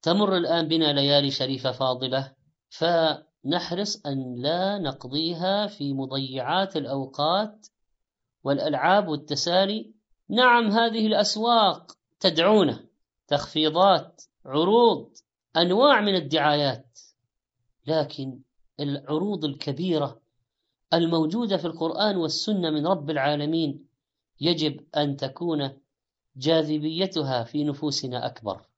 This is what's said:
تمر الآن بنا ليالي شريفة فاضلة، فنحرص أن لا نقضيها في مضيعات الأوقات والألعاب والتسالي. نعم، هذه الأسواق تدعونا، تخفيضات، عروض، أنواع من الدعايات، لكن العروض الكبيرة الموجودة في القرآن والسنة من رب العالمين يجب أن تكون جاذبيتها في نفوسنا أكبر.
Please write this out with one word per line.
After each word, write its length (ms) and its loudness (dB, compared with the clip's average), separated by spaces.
تمر 360 2
الآن 300 0
بنا 260 2
ليالي 380 4
شريفة 400 -4
فاضلة، 600 -4
فنحرص 1400 -2
أن 360 -6
لا 360 -2
نقضيها 920 -4
في 260 -6
مضيعات 840 -4
الأوقات 920 -4
والألعاب 640 0
والتسالي. 840 -2
نعم، 420 4
هذه 360 2
الأسواق 920 2
تدعونا، 680 4
تخفيضات، 920 2
عروض، 640 4
أنواع 440 4
من 140 0
الدعايات، 840 0
لكن 520 -4
العروض 680 -4
الكبيرة 760 -4
الموجودة 640 0
في 80 -4
القرآن 520 -2
والسنة 520 -2
من 180 0
رب 220 -2
العالمين 760 -2
يجب 440 -2
أن 200 0
تكون 600 -6
جاذبيتها 1040 0
في 200 -4
نفوسنا 640 -4
أكبر. 360 -8